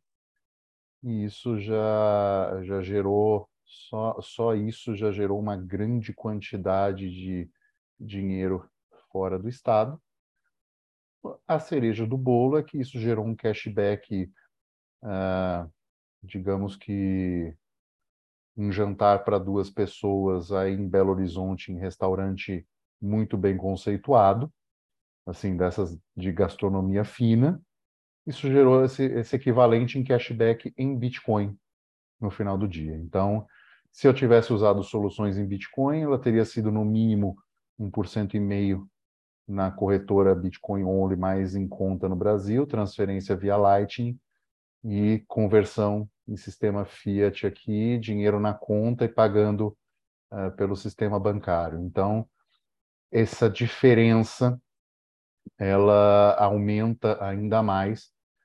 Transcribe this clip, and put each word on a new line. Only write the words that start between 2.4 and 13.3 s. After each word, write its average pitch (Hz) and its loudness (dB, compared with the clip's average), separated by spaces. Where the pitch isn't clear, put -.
já 98 -4
gerou, 101 0
só, - -8
só 117 -2
isso 110 -6
já 104 -2
gerou 98 -2
uma 104 -6
grande 104 -6
quantidade 98 -4
de 92 -8
dinheiro 95 -6
fora 95 -4
do 101 -8
estado. 120 0
A 160 0
cereja 113 -2
do 123 -4
bolo 127 2
é 151 -2
que 151 -12
isso 131 -8
gerou 110 -2
um 113 -4